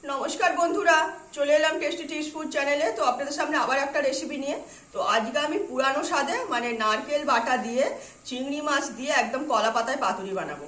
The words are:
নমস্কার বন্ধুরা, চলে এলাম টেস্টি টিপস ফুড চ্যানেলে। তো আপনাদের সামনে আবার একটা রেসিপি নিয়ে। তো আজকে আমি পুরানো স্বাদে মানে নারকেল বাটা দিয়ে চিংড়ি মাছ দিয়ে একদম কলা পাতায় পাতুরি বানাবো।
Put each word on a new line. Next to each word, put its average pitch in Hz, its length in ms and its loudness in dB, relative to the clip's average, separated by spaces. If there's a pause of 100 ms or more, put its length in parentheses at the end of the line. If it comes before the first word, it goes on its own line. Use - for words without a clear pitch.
(160)
নমস্কার 330 380 2
বন্ধুরা, 339 440 4 (360)
চলে 285 220 2
এলাম 320 240 4
টেস্টি 320 240 -4
টিপস 302 300 -6
ফুড 311 180 -6
চ্যানেলে। 285 400 0
তো 311 120 -2
আপনাদের 277 300 0
সামনে 302 240 0
আবার 254 220 2
একটা 285 220 0
রেসিপি 277 360 -2
নিয়ে। 277 200 -4 (360)
তো 214 80 -4
আজকে 226 380 2
আমি 302 180 0 (120)
পুরানো 269 340 0
স্বাদে 339 320 0 (140)
মানে 240 220 -2
নারকেল 226 540 0
বাটা 247 320 2
দিয়ে 233 280 0 (400)
চিংড়ি 277 360 -6
মাছ 294 220 0 (140)
দিয়ে 269 140 -4
একদম 247 340 0
কলা 226 260 2
পাতায় 240 260 0
পাতুরি 196 420 -2
বানাবো। 143 280 -8